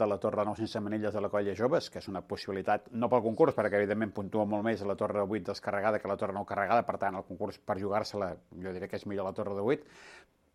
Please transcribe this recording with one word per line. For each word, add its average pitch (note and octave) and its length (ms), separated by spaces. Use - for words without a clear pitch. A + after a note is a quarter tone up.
de G#2+ 100
la G2+ 100
torre G#2+ 280
nou G#2 100
sense A2 240
manilles G#2 320
de G2+ 80
la G2+ 100
colla G2+ 240
Joves, B2+ 320
que F2+ 140
és - 80
una F#2 160
possibilitat, G2+ 640
no A#2 220
pel B2 180
concurs, C3 240
perquè G#2 240
evidentment G#2 400
puntua G#2 260
molt G#2 220
més G#2+ 180
la G2 140
torre G#2 320
vuit G2+ 160
descarregada G2+ 560
que G2 80
la G2 80
torre G2 160
nou G2+ 140
carregada, G2+ 340
per F#2+ 160
tant, G2 160
el G2 160
concurs G2 320
per G2+ 180
jugar-se-la, G2+ 540
jo F#2 160
diria F#2 160
que G#2 80
és - 80
millor G2 240
la G2 80
torre G2+ 160
de G2+ 160
vuit, D3+ 160